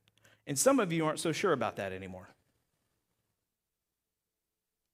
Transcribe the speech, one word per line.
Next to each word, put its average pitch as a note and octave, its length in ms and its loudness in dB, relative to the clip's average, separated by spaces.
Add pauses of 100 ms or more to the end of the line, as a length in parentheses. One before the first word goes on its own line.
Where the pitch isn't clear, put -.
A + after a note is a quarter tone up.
(440)
and C#3 140 -4
some C4 220 4
of F3 120 0
you D#3+ 140 2
aren't D3+ 140 -2
so E3+ 100 0
sure F3 220 2
about A#2 240 0
that G2 160 -4
anymore. F#2 360 -12 (2750)